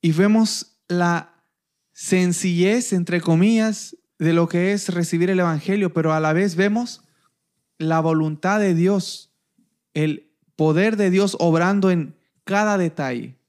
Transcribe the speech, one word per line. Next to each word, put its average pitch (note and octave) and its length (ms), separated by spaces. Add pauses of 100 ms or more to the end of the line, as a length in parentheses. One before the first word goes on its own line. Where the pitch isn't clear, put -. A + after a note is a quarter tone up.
Y E3 120
vemos G#3 640 (100)
la F3 540 (500)
sencillez, F3+ 1000
entre F3 280
comillas, G#3 760 (220)
de E3 140
lo E3+ 160
que F3+ 240
es G3+ 180
recibir F3 400
el F#3 100
evangelio, F3+ 520
pero D#3+ 220
a D#3 60
la D#3 120
vez F3+ 240
vemos G#3 460 (760)
la D#3+ 220
voluntad D#3+ 600
de G3 140
Dios, F3+ 600 (580)
el D3+ 380 (260)
poder E3+ 400
de G3 140
Dios F#3+ 300
obrando F3+ 500
en E3 260 (280)
cada G3+ 340
detalle. C3 600 (100)